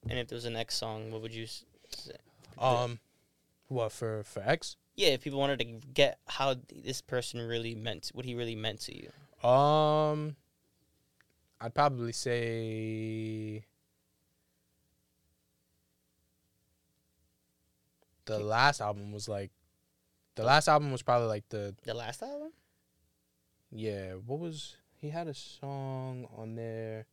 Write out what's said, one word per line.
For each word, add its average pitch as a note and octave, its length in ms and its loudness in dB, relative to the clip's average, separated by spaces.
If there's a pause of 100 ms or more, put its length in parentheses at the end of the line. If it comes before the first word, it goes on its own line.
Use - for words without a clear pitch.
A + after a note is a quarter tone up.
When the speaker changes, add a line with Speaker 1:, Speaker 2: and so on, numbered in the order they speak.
Speaker 1:
And B2+ 120 -2
if A#2+ 80 -4
there - 80 -10
was A#2+ 100 -8
an A#2 100 -4
X A2+ 200 -4
song, A2 340 -6
what A2 140 -8
would A2+ 100 -8
you A2+ 120 -8
s-, - 200 -12 (240)
say? - 240 -14 (460)
Speaker 2:
Um, A#2+ 400 2 (720)
what, A#2 220 -2
for, A2 320 -6
for - 220 -12
X? D3+ 300 0 (220)
Speaker 1:
Yeah, F#3 120 6
if C3 120 2
people C#3 180 -4
wanted C#3 200 2
to A#2 60 2
get B2+ 640 2
how C3+ 260 2
th-, - 320 -10
this C3 160 -6
person A#2+ 400 -4
really A#2 340 -2
meant, G#2+ 380 -6
what B2+ 120 -8
he B2 100 -4
really A#2 200 -2
meant A2 260 -4
to - 140 -10
you. - 140 -14 (400)
Speaker 2:
Um, D3+ 840 6 (1200)
I'd A#2 140 -6
probably B2+ 400 2
say A2 1500 -2 (4000)
the G#2+ 120 -2
Speaker 1:
Ki- G#2 60 -2
Speaker 2:
last A#2+ 380 4
album G#2 300 -4
was, G#2 180 -8
like, G2+ 220 -4 (840)
the A2 60 -4
Speaker 1:
The A2+ 60 4
Speaker 2:
last D3 200 8
album D3 240 6
was B2+ 100 -2
probably, B2 260 4
like, G#2+ 220 -2
the G2+ 340 -6
Speaker 1:
The A2+ 100 -4
last A#2 280 -6
album? D4 300 -8 (1200)
Speaker 2:
Yeah, G2+ 420 -4 (120)
what C3+ 140 -6
was, D#3+ 380 -10 (200)
he D3 120 -10
had E3+ 180 -6
a D3 60 -6
song C3+ 960 -8 (100)
on A2 180 -8
there. A2+ 580 -6